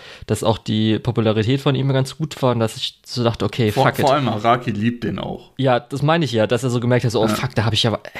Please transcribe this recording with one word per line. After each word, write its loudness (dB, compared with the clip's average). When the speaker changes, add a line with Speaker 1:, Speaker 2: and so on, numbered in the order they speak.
Speaker 1:
dass -2
auch 2
die 0
Popularität 0
von 0
ihm 0
ganz -2
gut -6
war 2
und 0
dass -2
ich -10
so -6
dachte, 0
okay, 0
Speaker 2:
Vor, 2
Speaker 1:
fuck 2
it. 2
Speaker 2:
vor 4
allem 0
Araki 0
liebt -2
den -4
auch. -10
Speaker 1:
Ja, 2
das -8
meine 2
ich -2
ja, 2
dass 0
er 0
so 0
gemerkt 2
hat, 0
so, 2
oh 4
Speaker 2:
Ja. 0
Speaker 1:
fuck, -4
da 2
hab 0
ich 2
aber, 0